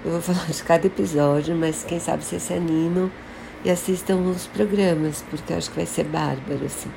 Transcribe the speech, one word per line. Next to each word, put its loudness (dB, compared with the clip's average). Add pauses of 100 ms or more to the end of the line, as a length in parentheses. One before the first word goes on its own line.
eu 0
vou 0
<laughs> -
falar 0
de -4
cada 4
episódio, 2
mas 0
quem -4
sabe -2
vocês -6
se -4
animam 2 (540)
e 2
assistam 2
os 0
programas, 2
porque -6
eu -2
acho -4
que -8
vai 0
ser -2
bárbaro, -2
assim. -8